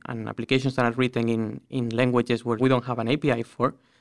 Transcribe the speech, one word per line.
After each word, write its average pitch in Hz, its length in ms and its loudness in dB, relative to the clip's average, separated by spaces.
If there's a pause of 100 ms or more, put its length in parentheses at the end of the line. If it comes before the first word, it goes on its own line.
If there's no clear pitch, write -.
and 113 200 -8
applications 131 500 -2
that 127 80 2
are 117 100 0
written 123 340 0
in, 113 400 -2
in 120 200 -4
languages 120 540 2
where 117 140 0
we 127 120 4
don't 123 160 2
have 127 120 -4
an 117 120 -2
A 143 80 2
P 147 140 0
I 117 120 0
for 127 320 -2 (260)